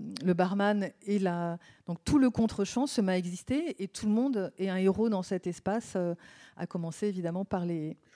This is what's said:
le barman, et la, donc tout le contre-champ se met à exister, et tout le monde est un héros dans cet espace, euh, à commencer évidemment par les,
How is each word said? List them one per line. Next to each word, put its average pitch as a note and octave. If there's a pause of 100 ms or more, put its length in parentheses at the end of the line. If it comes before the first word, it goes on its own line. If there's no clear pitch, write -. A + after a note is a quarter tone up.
(240)
le F3+
barman, G3+ (160)
et G3+
la, F3 (280)
donc E3+
tout D4
le C4
contre-champ A3+
se C4
met F#3
à F#3
exister, G3+
et G3
tout -
le G#3
monde A3+
est F#3+
un F#3
héros F#3+
dans G3
cet F3+
espace, F#3+
euh, F3 (420)
à E3+
commencer E3
évidemment F#3
par F3+
les, D#3+ (200)